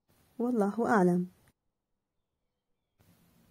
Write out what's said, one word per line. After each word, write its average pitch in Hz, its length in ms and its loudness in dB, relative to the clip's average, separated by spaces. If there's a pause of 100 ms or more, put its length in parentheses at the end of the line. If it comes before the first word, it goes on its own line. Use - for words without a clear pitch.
(400)
والله 226 500 -2
أعلم. 180 380 2 (2250)